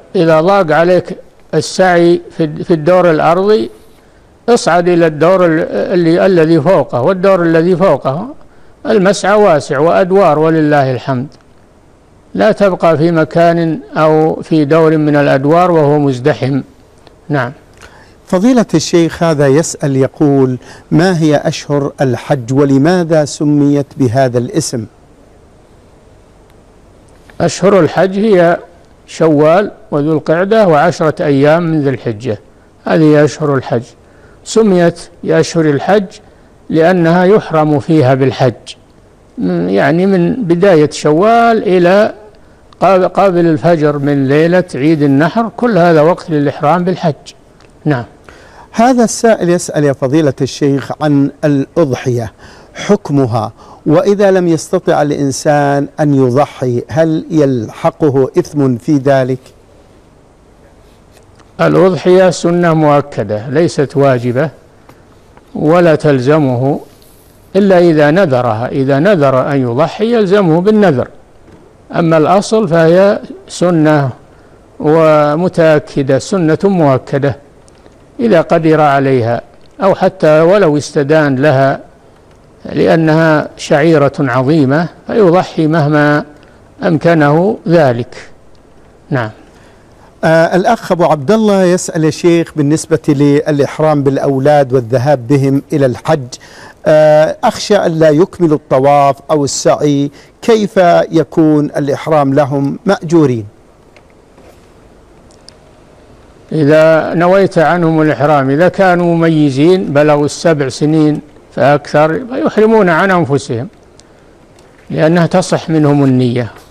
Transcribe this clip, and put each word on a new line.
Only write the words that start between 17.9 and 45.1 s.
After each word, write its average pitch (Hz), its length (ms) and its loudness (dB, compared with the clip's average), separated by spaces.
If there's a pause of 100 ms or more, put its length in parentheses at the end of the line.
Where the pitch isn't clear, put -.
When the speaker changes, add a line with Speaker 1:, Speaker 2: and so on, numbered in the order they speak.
Speaker 2:
فضيلة 226 460 2
الشيخ، 170 500 0
هذا 151 240 0
يسأل 139 480 0
يقول: 131 600 0 (340)
"ما 170 280 2
هي 151 160 2
أشهر 143 560 -4 (100)
الحج 127 520 -4
ولماذا 151 720 2
سميت 143 600 0 (120)
بهذا 127 400 0
الاسم؟" 123 480 -4 (2500)
Speaker 1:
أشهر 190 380 2
الحج 185 400 0
هي 180 380 2 (500)
شوال 160 640 0 (200)
وذو 151 220 -2
القعدة 190 540 0
وعشرة 160 580 0
أيام 147 380 2
من 160 180 -2
ذي 139 80 -2
الحجة، 117 500 -6 (460)
هذه 156 380 2
أشهر 147 320 -2
الحج. 123 280 -4 (600)
سميت 180 680 0 (140)
بأشهر 160 420 0
الحج 185 520 -2 (520)
لأنها 170 540 2
يحرم 160 560 0
فيها 135 340 2
بالحج، 131 400 0 (840)
من، 180 320 -4
يعني 175 360 0
من 175 280 0
بداية 175 560 2
شوال 220 800 0
إلى 185 460 2 (640)
قاب-، 185 240 2
قابل 175 420 0
الفجر 151 520 0
من 139 300 -2
ليلة 170 360 2 (120)
عيد 147 260 0
النحر، 156 560 0